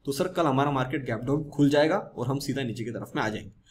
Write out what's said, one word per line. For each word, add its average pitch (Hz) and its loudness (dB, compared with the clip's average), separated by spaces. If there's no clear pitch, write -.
तो 139 -2
सर 180 0
कल 175 0
हमारा 139 2
market 135 -2
gap 113 -4
down 143 0
खुल 143 4
जाएगा 156 6
और 123 -6
हम 139 0
सीधा 135 -2
नीचे 113 -6
की 117 -8
तरफ 104 -10
में 147 0
आ 110 0
जाएंगे। - -8